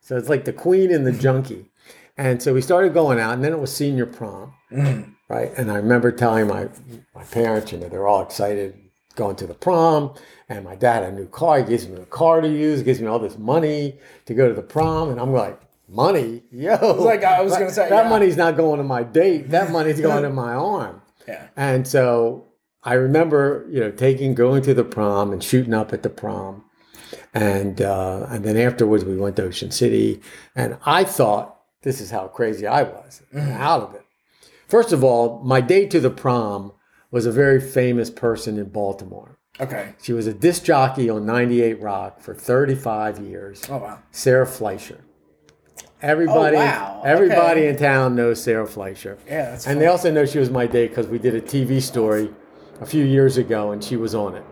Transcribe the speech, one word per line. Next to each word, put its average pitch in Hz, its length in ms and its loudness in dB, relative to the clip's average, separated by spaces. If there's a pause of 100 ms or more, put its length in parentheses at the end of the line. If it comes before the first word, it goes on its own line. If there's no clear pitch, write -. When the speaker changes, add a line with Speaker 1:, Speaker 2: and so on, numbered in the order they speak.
Speaker 1:
So - 160 -6
it's 120 120 -6
like 135 160 0
the 127 80 -6
queen 185 420 2
and 143 100 0
the 127 60 2
Speaker 2:
Mm-hmm. 117 100 -4
Speaker 1:
junkie. 131 500 -2 (460)
And 127 240 -2
so 135 140 0
we 131 60 2
started 180 340 2
going 147 240 4
out, 113 160 -2
and 127 80 -4
then 151 100 0
it 165 60 -4
was 135 160 -6
senior 139 320 -2
prom, 107 460 -14 (200)
Speaker 2:
Mm. 127 420 -2 (140)
Speaker 1:
right? 117 300 -4
And 117 140 -4
I 101 40 -2
remember 120 360 2
telling 113 340 2
my, 98 220 -4 (460)
my - 100 -20
parents, 110 480 -2
you 90 60 -12
know, 87 100 -12
they're 95 180 -4
all 101 160 4
excited 101 520 -4 (420)
going 101 200 -4
to 95 100 -10
the 85 80 -14
prom, 160 580 2 (360)
and 101 160 -12
my 92 120 -16
dad 113 280 2
had 95 80 -8
a 98 40 -12
new 98 100 -10
car. 156 320 2
He 123 60 2
gives 113 240 -2
me 95 120 -16
a - 40 -18
car 165 360 2
to 156 80 0
use, 151 340 0
gives 127 180 0
me 113 60 -6
all 113 140 -2
this 104 180 -8
money 147 600 -2 (280)
to 117 80 -8
go 127 140 4
to 113 60 0
the 98 80 -8
prom, 160 480 -2
and 120 100 -6
I'm 131 120 -2
like, 104 240 -2 (320)
"Money? 120 640 0
Yo, 151 240 -2
Speaker 2:
It's - 80 0 (180)
like, 214 220 4
I 185 180 4
was 190 120 0
Speaker 1:
that, - 80 0
Speaker 2:
gonna 185 120 -2
say, 185 180 0
Speaker 1:
that 214 140 6
Speaker 2:
yeah. 226 60 0
Speaker 1:
money's 202 260 4
not 165 200 2
going 156 220 2
to 143 60 -4
my 127 200 -4
date. 151 460 2
That 170 200 2
money's 156 300 0
going 151 220 2
Speaker 2:
<laughs> 143 60 -2
Speaker 1:
to - 20 -4
my 123 240 -4
arm." 131 460 -6 (280)
Speaker 2:
Yeah. 85 180 -14 (100)
Speaker 1:
And 131 300 0
so 123 600 2 (360)
I 120 120 -2
remember, 139 760 2
you 147 100 -4
know, 107 120 -2
taking, 135 420 2
going 127 280 4
to 135 120 4
the 117 100 4
prom 101 480 0
and 92 100 -6
shooting 123 320 2
up 110 180 -2
at - 100 -8
the 107 80 -4
prom. 98 540 -10 (680)
And, 98 480 -2
uh, 98 500 -2
and 107 140 -8
then 107 120 0
afterwards, 110 480 2
we 95 120 -4
went 98 200 -4
to 104 80 -2
Ocean 90 260 -8
City. 107 500 0 (340)
And 120 300 -4
I 165 200 2
thought, 110 520 -2 (260)
this 131 180 -4
is 95 100 -14
how 95 180 -8
crazy 107 380 -6
I 135 160 0
was, - 400 -10 (120)
Speaker 2:
Mm-hmm. 143 180 -4
Speaker 1:
out 139 300 -2
of 101 120 -14
it. - 100 -20 (640)
First 233 240 4
of 135 120 2
all, 120 400 4
my 131 160 4
date 190 320 4
to 165 80 4
the 131 100 2
prom 107 600 -2 (380)
was 120 160 -2
a 117 60 0
very 135 280 6
famous 123 500 0
person 110 480 -4
in 104 120 -6
Baltimore. 98 680 -8 (220)
Speaker 2:
Okay. 110 420 -8
Speaker 1:
She 123 100 -6
was 113 140 -2
a 110 80 -4
disc 170 300 0
jockey 135 440 2
on 107 160 -4
ninety-eight 120 560 0
Rock 98 400 -8
for - 140 -16
thirty-five 120 880 -2
years. 98 500 -14
Speaker 2:
Oh, 139 80 -8
wow. 107 200 -14 (120)
Speaker 1:
Sarah 127 360 2
Fleischer. - 520 -10 (1040)
Everybody, 156 540 2
Speaker 2:
Oh, 190 40 4
wow. - 440 -2
Speaker 1:
everybody 170 560 4
Speaker 2:
Okay. 151 80 4
Speaker 1:
in 139 80 0
town 135 400 2
knows 120 260 2
Sarah 110 240 0
Fleischer. 98 500 -12 (100)
Speaker 2:
Yeah, 143 240 -6
that's 123 160 -14
Speaker 1:
And 139 100 -2
Speaker 2:
funny. 151 40 0
Speaker 1:
they 160 60 6
also 175 240 4
know 151 160 4
she 156 120 -2
was 127 120 2
my 123 160 0
date 117 280 0
'cause 113 120 -2
we 113 120 -6
did 113 160 0
a 113 60 -2
T 135 240 -2
V 135 160 0
story 107 500 -2 (500)
a 110 60 -14
few 151 180 0
years 135 340 4
ago, 107 320 -2
and 104 120 -8
she 120 140 -6
was 110 180 -4
on 101 200 -4
it. - 180 -14